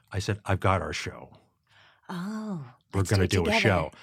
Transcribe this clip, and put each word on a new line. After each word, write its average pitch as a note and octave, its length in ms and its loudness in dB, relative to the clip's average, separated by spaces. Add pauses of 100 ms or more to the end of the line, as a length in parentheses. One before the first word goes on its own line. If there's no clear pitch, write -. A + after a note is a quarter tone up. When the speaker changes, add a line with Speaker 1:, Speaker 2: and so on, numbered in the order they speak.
(120)
Speaker 1:
I G2 80 -4
said, G2+ 260 -2
"I've F#2+ 140 0
got F#2+ 240 2
our D2+ 100 -6
show. - 380 -10 (800)
Speaker 2:
Oh, F#3+ 540 -6 (300)
Speaker 1:
We're G2+ 80 2
Speaker 2:
let's F#2 80 0
Speaker 1:
gonna F#2+ 180 4
Speaker 2:
do F#2 140 2
it E2 40 0
Speaker 1:
do - 40 2
a - 60 2
Speaker 2:
together. - 60 4
Speaker 1:
show." F2+ 300 2 (120)